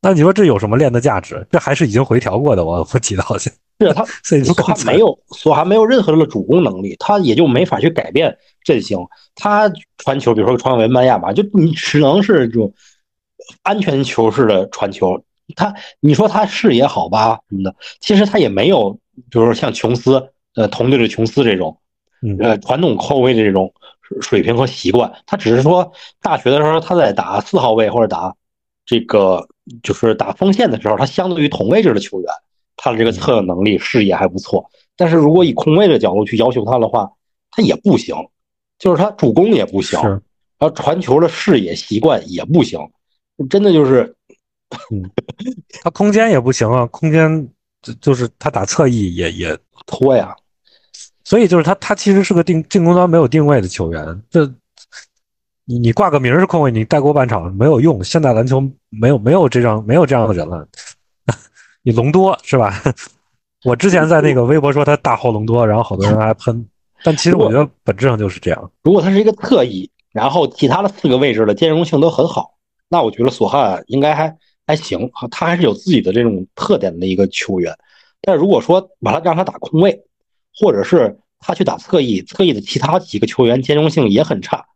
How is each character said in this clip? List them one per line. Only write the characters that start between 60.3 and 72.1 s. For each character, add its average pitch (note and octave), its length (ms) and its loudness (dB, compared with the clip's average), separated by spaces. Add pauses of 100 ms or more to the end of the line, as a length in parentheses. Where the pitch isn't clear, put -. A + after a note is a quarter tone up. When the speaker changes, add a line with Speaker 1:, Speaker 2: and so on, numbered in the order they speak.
Speaker 1:
人 E2 120 -6
了。 E2 200 -12 (600)
<laughs> - 560 -10
你 B2 100 0
隆 A#2 180 0
多 F#3+ 320 2
是 - 140 -2
吧？ G2+ 260 0 (400)
<laughs> - 420 -20
我 B2 100 2
之 F#3+ 160 0
前 D#3+ 180 2
在 D#3+ 120 4
那 D3+ 140 2
个 B2 100 2
微 C#3+ 140 2
博 C#3+ 140 0
说 C#3+ 120 2
他 D3 120 2
大 B2 200 -2
号 B2 140 -2
隆 G#2+ 160 -4
多， A#2 200 2
然 G#2+ 100 2
后 A#2 60 0
好 G2 140 -6
多 F#2+ 100 -2
人 G#2+ 120 2
还 A2 160 0
喷， A#2 320 -6 (380)
但 D#3+ 120 2
其 E3 140 0
实 F3+ 60 4
我 G3 140 2
觉 A2+ 60 0
得 D3 140 0 (140)
本 F#2+ 120 -2
质 A2+ 100 -2
上 A#2+ 120 0
就 G#2 100 -2
是 - 120 -10
这 F2+ 100 -4
样。 - 200 -6 (120)
Speaker 2:
如 D#3+ 100 4
果 G3 80 4
他 F3 100 0
是 G3 100 2
一 G#3+ 40 2
个 G#3+ 80 2
侧 F3+ 320 2
翼， F#2+ 240 -8 (220)
然 A2+ 180 -2
后 D#3 200 0
其 - 180 -2
他 D#3 160 0
的 G3+ 60 0
四 G3 200 -4
个 B2 80 2
位 C3 160 2
置 A2 140 0
的 G#2 80 2
兼 D#3+ 160 0
容 D#3+ 140 0
性 D#3 160 0
都 D#3+ 100 2